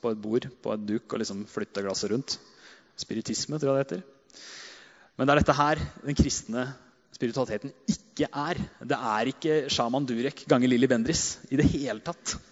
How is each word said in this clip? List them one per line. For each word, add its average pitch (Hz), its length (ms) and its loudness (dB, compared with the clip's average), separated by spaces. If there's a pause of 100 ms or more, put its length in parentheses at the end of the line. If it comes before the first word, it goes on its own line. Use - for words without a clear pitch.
på 120 80 0
et 107 100 -4
bord, 110 300 -2 (120)
på 110 120 -2
et 107 120 -6
duk, 104 260 -4
og 117 80 -2
liksom 104 260 -6
flytte 101 380 -6
glasset 98 260 -2
rundt. 123 280 -2 (600)
Spiritisme, 113 640 -6
tror 139 160 2
jeg 139 100 0
det - 0 -
heter. 180 160 -6 (1120)
Men 131 100 0
det 143 100 6
er 147 40 6
dette 143 160 4
her 147 200 4 (280)
den 139 100 -4
kristne 131 600 -2 (400)
spiritualiteten 120 580 -4 (140)
ikke - 460 -2
er. 151 240 -4 (240)
Det 123 180 -2
er 113 340 0
ikke 156 380 0
Shaman 131 360 0
Durek 123 420 -4
ganger 127 200 6
Lilly 123 200 6
Bendriss 127 500 2 (120)
i 135 60 0
det 147 140 6
hele 127 300 -4
tatt. - 360 -8 (160)